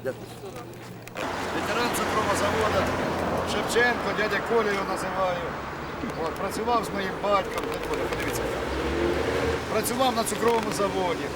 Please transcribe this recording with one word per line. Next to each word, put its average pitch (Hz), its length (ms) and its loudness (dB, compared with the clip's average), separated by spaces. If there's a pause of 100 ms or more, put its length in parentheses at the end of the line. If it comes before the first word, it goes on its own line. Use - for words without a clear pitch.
Дякую. 127 220 -4 (1300)
Ветеран 208 420 0
цукрового 214 460 0
заводу 208 360 2 (720)
Шевченко, 214 680 2
дядя 202 220 2 (100)
Коля 214 220 4
його 196 220 0
називаю. 185 500 0 (800)
От, 247 80 0 (100)
працював 220 440 2
з - 100 -4
моїм 196 160 -2 (120)
батьком, 196 440 2
дядя - 120 -2 (100)
Коля, - 200 0
подивіться. - 320 0 (1300)
Працював 240 420 2
на 226 80 2
цукровому 226 540 2
заводі. 185 480 0 (100)